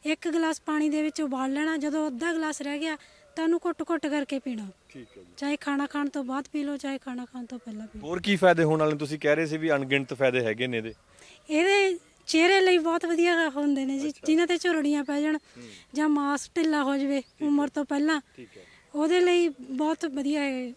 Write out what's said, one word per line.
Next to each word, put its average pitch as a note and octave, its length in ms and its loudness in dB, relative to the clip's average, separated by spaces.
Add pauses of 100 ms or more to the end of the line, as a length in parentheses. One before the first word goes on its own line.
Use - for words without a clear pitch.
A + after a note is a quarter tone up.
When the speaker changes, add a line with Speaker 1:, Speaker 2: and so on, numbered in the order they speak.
Speaker 1:
ਇੱਕ D#4 220 -2
ਗਲਾਸ D#4+ 380 0
ਪਾਣੀ D4+ 220 0
ਦੇ D4+ 140 0
ਵਿੱਚ D4+ 180 -4
ਉਬਾਲ C4 320 -2
ਲੈਣਾ, D#4 240 -2
ਜਦੋਂ D4+ 300 -2
ਅੱਧਾ D4+ 260 -4
ਗਲਾਸ D#4 300 -4
ਰਹਿ C#4+ 160 -6
ਗਿਆ D#4 180 -4 (400)
ਤਾਂ D#4+ 80 -2
ਉਹਨੂੰ E4 220 2
ਘੁੱਟ-ਘੁੱਟ E4 400 -4
ਕਰਕੇ C#4+ 320 -2
ਪੀਣਾ। A3 280 -6 (220)
Speaker 2:
ਠੀਕ - 180 -16 (120)
ਹੈ F#2 40 -20
ਜੀ। F2+ 140 -20
Speaker 1:
ਚਾਹੇ C#4+ 200 -2
ਖਾਣਾ C#4+ 300 -4
ਖਾਣ C#4+ 220 -4
ਤੋਂ C#4 160 -6
ਬਾਅਦ C4+ 280 -6
ਪੀ D4 120 -4
ਲਓ, C#4+ 120 -6
ਚਾਹੇ C4+ 220 -8
ਖਾਣਾ B3 260 -10
ਖਾਣ B3 220 -12
ਤੋਂ B3 120 -12
ਪਹਿਲਾਂ A3 280 -12
ਪੀ - 120 -16
ਲਓ। D3 80 -12
Speaker 2:
ਹੋਰ F3+ 140 -2
ਕੀ G3 160 2
ਫਾਇਦੇ E3+ 280 6
ਹੋਣ D#3 160 4
ਵਾਲੇ? D3+ 160 2
ਤੁਸੀਂ D3 220 -6
ਕਹਿ D3 180 4
ਰਹੇ E3 100 0
ਸੀ D#3 120 -4
ਵੀ D#3+ 120 0
ਅਣਗਿਣਤ C#3 440 0
ਫਾਇਦੇ B2+ 300 2
ਹੈਗੇ A2+ 220 0
ਨੇ B2 100 -2
ਇਹਦੇ। A2 180 -6 (560)
Speaker 1:
ਇਹਦੇ F#4+ 480 2 (280)
ਚਿਹਰੇ F4+ 340 6
ਲਈ F#4 180 6
ਬਹੁਤ E4 280 -2
ਵਧੀਆ E4+ 420 2
ਹੁੰਦੇ C#4 360 0
ਨੇ C4+ 140 -4
ਜੀ, D4 100 -4
Speaker 2:
ਅੱਛਾ। - 180 -10
Speaker 1:
ਜਿਨ੍ਹਾਂ D#4+ 200 4
'ਤੇ F4 100 0
ਝੁਰੜੀਆਂ D4 480 0
ਪੈ C#4+ 160 -2
ਜਾਣ D4+ 160 0
Speaker 2:
ਹੂੰ। A#3+ 320 -14 (260)
Speaker 1:
ਜਾਂ D4+ 140 2
ਮਾਸ C#4+ 480 0
ਢਿੱਲਾ D#4 260 2
ਹੋ C#4 140 0
ਜਾਵੇ C#4 240 0
Speaker 2:
ਠੀਕ - 220 -12
ਹੈ। D4+ 40 -2
Speaker 1:
ਉਮਰ C#4+ 220 2
ਤੋਂ D4 160 -4
ਪਹਿਲਾਂ, D4 360 0 (160)
Speaker 2:
ਠੀਕ B2 200 -18
ਹੈ। - 60 -20 (320)
Speaker 1:
ਉਹਦੇ D#4+ 260 2
ਲਈ F4 280 4
ਬਹੁਤ C#4 580 -4
ਵਧੀਆ C#4+ 340 -2
ਹੈ B3+ 360 -4